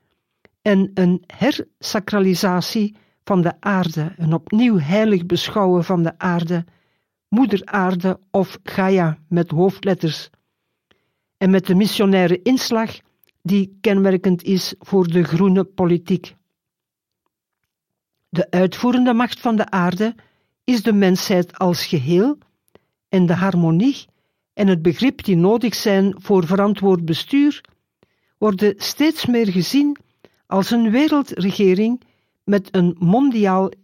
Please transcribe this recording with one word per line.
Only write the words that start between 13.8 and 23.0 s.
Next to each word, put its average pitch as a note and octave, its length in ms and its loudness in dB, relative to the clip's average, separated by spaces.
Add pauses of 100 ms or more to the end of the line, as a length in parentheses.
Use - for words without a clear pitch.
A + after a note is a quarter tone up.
kenmerkend F#3+ 640 2
is - 360 -2
voor F#3 280 0
de E3+ 160 2
groene F#3 400 2
politiek. F3 720 -2 (1900)
De E3 220 -4
uitvoerende B3 600 2
macht A#3 260 -2
van A#3 160 -2
de G#3 140 -2
aarde F#3 460 -2 (480)
is A#3+ 200 0
de A3+ 100 2
mensheid F#3 640 2
als F3+ 280 -2
geheel F3+ 520 0 (720)